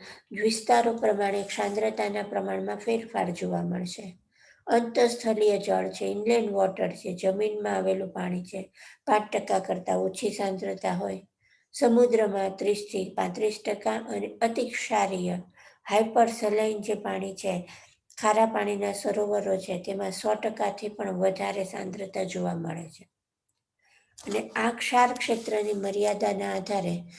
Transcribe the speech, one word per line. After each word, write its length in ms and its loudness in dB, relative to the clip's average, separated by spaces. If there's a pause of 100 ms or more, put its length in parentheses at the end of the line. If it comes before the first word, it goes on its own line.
(320)
વિસ્તારો 640 4
પ્રમાણે 500 0
સાંદ્રતાના 800 -2
પ્રમાણમાં 540 -4
ફેરફાર 520 -2
જોવા 320 -2
મળશે. 560 -6 (500)
અંતઃસ્થલીય 920 4
જળ 320 0
છે, 160 -6
ઇનલેન્ડ 460 2
વોટર 400 2
છે, 240 -8
જમીનમાં 600 0
આવેલું 340 0
પાણી 340 -4
છે, 280 -12 (340)
પાંચ 300 2
ટકા 240 2
કરતાં 380 0
ઓછી 320 0
સાંદ્રતા 640 -2
હોય. 340 -4 (460)
સમુદ્રમાં 840 4
ત્રીસથી 600 -2
પાંત્રીસ 480 0
ટકા 260 -2
અને 500 -4
અતિ 280 0
ક્ષારીય 720 0 (480)
હાઇપરસલાઇન 920 2
જે 120 -2
પાણી 400 -4
છે, 360 -4 (520)
ખારા 240 6
પાણીના 480 0
સરોવરો 640 0
છે, 240 -6
તેમાં 300 -4
સો 220 0
ટકાથી 560 -2
પણ 220 -6
વધારે 520 0
સાંદ્રતા 600 -6
જોવા 320 -2
મળે 340 -6
છે. 200 -20 (1160)
અને 220 -4
આ 220 0
ક્ષાર 420 4
ક્ષેત્રની 600 0
મર્યાદાના 840 0
આધારે 480 -2 (160)